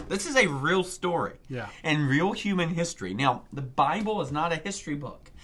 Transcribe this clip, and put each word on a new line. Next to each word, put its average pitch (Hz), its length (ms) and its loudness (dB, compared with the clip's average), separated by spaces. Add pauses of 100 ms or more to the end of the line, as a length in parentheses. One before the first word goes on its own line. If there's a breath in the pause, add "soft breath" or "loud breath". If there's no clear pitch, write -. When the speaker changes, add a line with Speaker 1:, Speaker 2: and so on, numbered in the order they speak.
Speaker 1:
this 196 180 -2
is 294 120 0
a 220 100 8
real 160 360 2
story 170 500 -2 (160)
Speaker 2:
Yeah. 120 180 -6 (160 loud breath)
Speaker 1:
and 151 240 2
real 160 240 4
human 185 380 0
history. 165 440 -4
Now, 123 280 2 (100)
the 139 120 -6
Bible 185 580 0
is 131 100 -6
not 160 220 0
a 156 40 0
history 151 380 -6
book. 135 360 -12 (120)